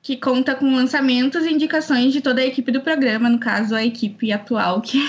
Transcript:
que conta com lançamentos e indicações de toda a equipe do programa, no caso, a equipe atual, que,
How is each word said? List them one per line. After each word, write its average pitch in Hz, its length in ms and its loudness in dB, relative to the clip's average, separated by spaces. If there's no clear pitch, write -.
que 269 120 -4
conta 262 400 0
com 269 180 2
lançamentos 262 680 2
e 330 80 0
indicações 302 600 2
de 285 80 0
toda 262 200 0
a 254 40 2
equipe 262 280 -2
do 262 80 0
programa, 254 480 0
no 233 100 4
caso, 220 340 -2
a 220 120 -2
equipe 226 480 -2
atual, 208 480 -2
que, 247 180 -2